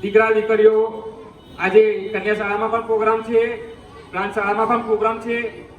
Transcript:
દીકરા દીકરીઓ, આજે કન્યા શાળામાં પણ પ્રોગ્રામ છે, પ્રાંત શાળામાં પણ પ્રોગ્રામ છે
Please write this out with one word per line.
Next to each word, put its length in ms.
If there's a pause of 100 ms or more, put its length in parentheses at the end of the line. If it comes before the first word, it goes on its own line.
દીકરા 340
દીકરીઓ, 480 (720)
આજે 240 (320)
કન્યા 240
શાળામાં 340
પણ 200
પ્રોગ્રામ 320
છે, 180 (680)
પ્રાંત 240
શાળામાં 340
પણ 180
પ્રોગ્રામ 380
છે 160 (380)